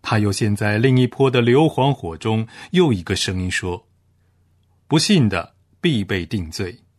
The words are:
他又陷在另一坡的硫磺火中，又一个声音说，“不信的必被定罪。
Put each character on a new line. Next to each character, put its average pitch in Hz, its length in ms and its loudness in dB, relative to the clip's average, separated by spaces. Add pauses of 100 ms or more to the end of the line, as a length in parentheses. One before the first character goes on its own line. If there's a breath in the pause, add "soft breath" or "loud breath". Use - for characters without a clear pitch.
他 110 200 -2
又 104 100 0
陷 104 240 -2
在 104 240 -2
另 127 180 4
一 127 120 2
坡 135 200 2
的 123 120 2
硫 120 240 4
磺 143 280 0
火 85 240 -8
中， 110 300 -4 (240 loud breath)
又 175 220 2
一 92 100 -2
个 92 140 -4
声 92 260 -4
音 92 80 -4
说 90 380 -8 (960)
，“不 147 100 0
信 156 320 4
的 90 280 -6 (240)
必 127 240 0
被 90 200 -4
定 87 240 -6
罪。 87 360 -10 (140)